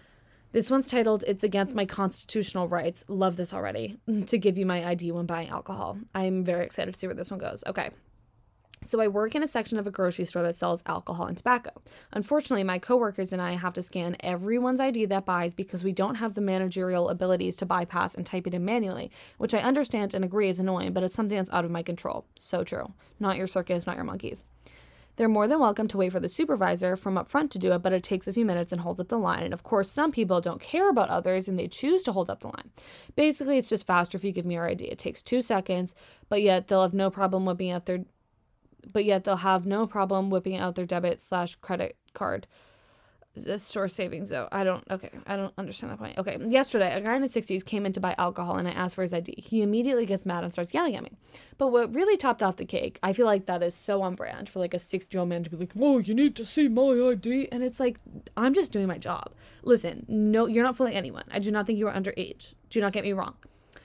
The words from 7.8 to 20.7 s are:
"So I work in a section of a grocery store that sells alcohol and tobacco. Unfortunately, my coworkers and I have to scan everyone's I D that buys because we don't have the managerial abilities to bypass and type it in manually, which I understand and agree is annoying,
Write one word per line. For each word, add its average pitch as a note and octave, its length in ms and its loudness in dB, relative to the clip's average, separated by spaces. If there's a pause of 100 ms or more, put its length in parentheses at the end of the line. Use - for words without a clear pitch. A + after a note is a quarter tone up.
"So A3 180 0
I G#3+ 80 4
work G#3 260 0
in D4+ 80 0
a D4+ 60 0
section A3+ 300 -2
of G3+ 100 -4
a - 20 -4
grocery F3+ 340 -2
store F3 200 -2
that E3+ 100 0
sells F3 320 -2
alcohol F3 400 -6
and E3+ 100 -6
tobacco. A#3+ 360 0 (400)
Unfortunately, A#3 500 0
my F#3 160 0
coworkers G3+ 540 0
and F3+ 100 -2
I F3 140 -2
have F3 180 -4
to F3+ 80 -6
scan F3 380 -4
everyone's A#3 600 0
I C4 100 2
D A3+ 160 0
that G3 200 0
buys F3 260 0
because F#3 320 -6
we F#3+ 80 0
don't G3 220 0
have A3 200 -4
the G#3+ 60 -4
managerial F#3 720 0
abilities F3+ 460 0
to F#3+ 100 -4
bypass F3+ 480 0
and F3 100 -8
type F#3 220 -6
it F3+ 80 -2
in F3+ 100 -2
manually, G#3 460 -2 (260)
which - 160 -2
I A3 60 2
understand A#3+ 560 0
and F#3+ 100 0
agree G3 240 2
is F#3 120 0
annoying, F#3 320 0